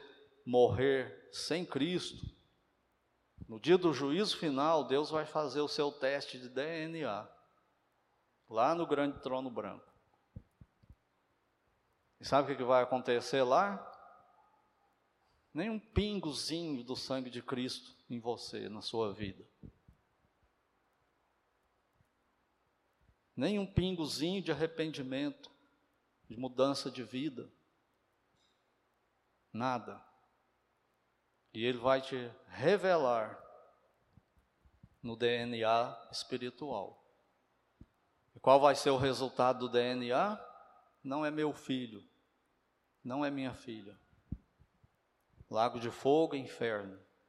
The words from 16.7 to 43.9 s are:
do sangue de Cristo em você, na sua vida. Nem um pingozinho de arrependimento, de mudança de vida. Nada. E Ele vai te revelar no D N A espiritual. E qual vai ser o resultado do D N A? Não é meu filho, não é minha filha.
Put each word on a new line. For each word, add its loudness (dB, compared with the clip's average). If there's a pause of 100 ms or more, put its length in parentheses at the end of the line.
do -6
sangue -6
de -10
Cristo -8 (140)
em -6
você, -6
na -10
sua -4
vida. -10 (4000)
Nem 0
um -2
pingozinho 0
de -2
arrependimento, -4 (760)
de -14
mudança 0
de -10
vida. -6 (2000)
Nada. -4 (1500)
E -6
Ele 0
vai 2
te -8 (320)
revelar 2 (1600)
no -10
D 0 (200)
N -4
A 2
espiritual. -8 (1300)
E -20
qual 10
vai 8
ser 0
o 6
resultado 2
do -4
D 4
N 0
A? -2 (480)
Não -4
é -2
meu 0
filho, -6 (1000)
não -4
é 0
minha -6
filha. -14 (1500)